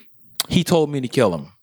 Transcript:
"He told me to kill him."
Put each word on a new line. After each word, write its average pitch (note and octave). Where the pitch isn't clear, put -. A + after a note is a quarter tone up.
"He F3
told D#3
me C#3+
to B2
kill A2
him." D2